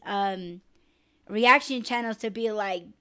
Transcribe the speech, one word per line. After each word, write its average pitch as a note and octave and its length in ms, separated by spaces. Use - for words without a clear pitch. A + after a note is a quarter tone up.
um, F#3 560
reaction B3 500
channels A#3 360
to A3+ 120
be A3+ 220
like, G3 320